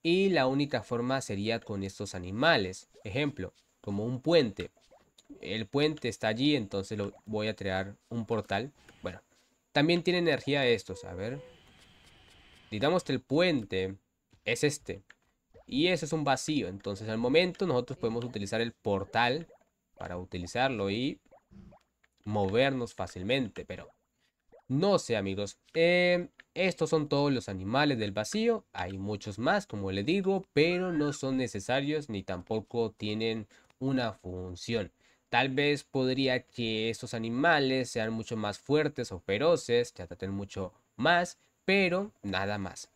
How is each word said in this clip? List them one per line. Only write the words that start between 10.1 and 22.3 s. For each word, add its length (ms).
energía 480
estos, 360
a 120
ver. 260
Digamos 340
que 100
el 80
puente 720
es 180
este. 380
Y 220
eso 180
es 80
un 120
vacío, 420
entonces 400
al 100
momento 480
nosotros 320
podemos 280
utilizar 340
el 140
portal 720
para 200
utilizarlo 720
y 300
movernos 680